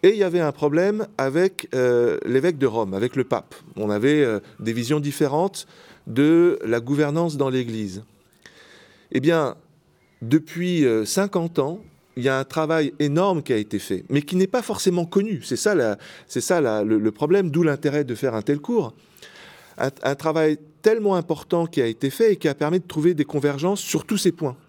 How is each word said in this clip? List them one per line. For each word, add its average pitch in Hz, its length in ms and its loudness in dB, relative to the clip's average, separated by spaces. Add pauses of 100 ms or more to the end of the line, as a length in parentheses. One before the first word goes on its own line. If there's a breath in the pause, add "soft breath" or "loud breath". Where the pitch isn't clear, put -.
Et 196 60 8
il 220 80 2
y 202 60 2
avait 175 160 0
un 156 120 0
problème 180 560 0 (100)
avec, 160 560 -2
euh, 123 520 2
l'évêque 139 340 2
de 131 80 2
Rome, 107 260 -2
avec 107 220 -2
le 131 80 0
pape. - 320 -4 (200)
On 104 140 -4
avait, 135 340 2
euh, 110 160 0 (200 loud breath)
des 113 120 -4
visions 120 280 -2
différentes 147 680 -2 (400 loud breath)
de 160 580 4
la 117 160 0
gouvernance 147 580 -2
dans 135 120 0
l'Église. 113 540 -4 (1080 loud breath)
Eh 127 80 0
bien, 151 360 0 (680)
depuis, 160 640 0
euh, 110 200 2
cinquante 180 520 -2
ans, 156 220 -2 (380)
il 123 60 -6
y 135 60 2
a 135 80 2
un 135 60 -2
travail 156 560 -2
énorme 160 420 0
qui 143 100 -4
a 117 60 2
été 104 220 -4
fait, 92 300 -8
mais 143 120 2
qui 147 140 -6
n'est 185 100 4
pas 240 160 -2
forcément 180 440 -2
connu. 196 380 -2
C'est - 120 -6
ça 208 180 0
la, 117 240 2 (300 loud breath)
c'est - 120 -4
ça 170 220 0
la, 107 220 0
le, 110 160 2
le 107 120 0
problème, 175 380 0
d'où 165 140 0
l'intérêt 147 400 0
de 127 100 -6
faire 117 220 -2
un 107 80 -4
tel 147 160 0
cours. 160 340 -2 (840 loud breath)
Un, 131 120 -2 (140)
un 139 120 0
travail 156 420 0 (240)
tellement 214 360 2
important 170 480 -2
qui 160 160 -2
a 120 40 2
été 117 240 -2
fait 220 240 2
et - 40 2
qui - 100 0
a 139 80 0
permis 156 240 0
de 180 80 -14
trouver 160 260 2
des 151 120 0
convergences 147 560 -2
sur - 240 -4
tous 208 120 -2
ces 185 140 2
points. 147 240 -6 (140)